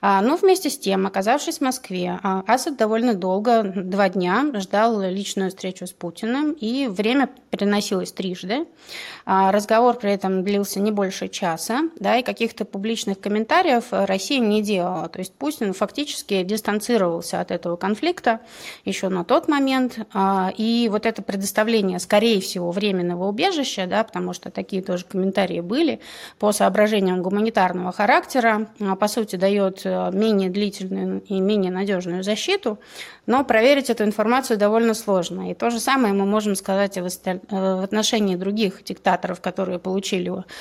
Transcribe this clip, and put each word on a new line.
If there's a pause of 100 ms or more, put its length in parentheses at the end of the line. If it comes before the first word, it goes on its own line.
А,
но
вместе
с
тем,
оказавшись
в
Москве,
а,
Асад
довольно
долго,
два
дня,
ждал
личную
встречу
с
Путиным,
и
время (200)
переносилось
трижды. (600)
А,
разговор
при
этом
длился
не
больше
часа, (100)
да,
и
каких-то
публичных
комментариев,
э,
Россия
не
делала.
То
есть
Путин
фактически
дистанцировался
от
этого
конфликта (420)
ещё
на
тот
момент. (140)
А,
и
вот
это
предоставление,
скорее
всего,
временного
убежища,
да,
потому
что
такие
тоже
комментарии
были, (380)
по
соображениям
гуманитарного
характера, (120)
а,
по
сути,
даёт,
э,
менее
длительную
и
менее
надёжную
защиту, (480)
но
проверить
эту
информацию
довольно
сложно.
И
то
же
самое
мы
можем
сказать
и
в
осталь-,
э,
в
отношении
других
диктаторов,
которые
получили (300)